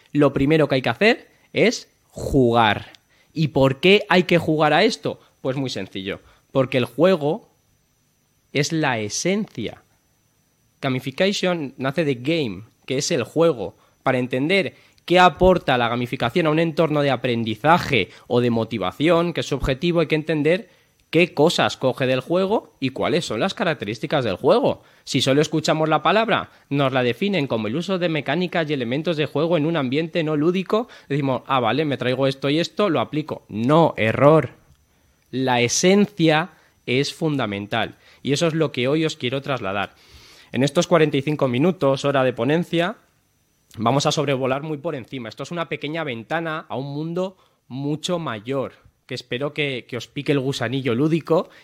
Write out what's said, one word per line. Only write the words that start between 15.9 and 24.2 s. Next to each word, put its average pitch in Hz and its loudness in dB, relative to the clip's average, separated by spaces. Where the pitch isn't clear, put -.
gamificación 123 -2
a 151 2
un 156 2
entorno 156 0
de 143 2
aprendizaje 123 0
o 123 2
de 120 2
motivación, 120 0
que 139 -6
es 123 -4
su - -4
objetivo, 156 0
hay 160 2
que 156 -2
entender 156 0
qué 165 2
cosas 147 2
coge 131 -2
del 131 0
juego 190 -2
y 131 -2
cuáles 117 -2
son 107 -4
las 196 -2
características 143 -4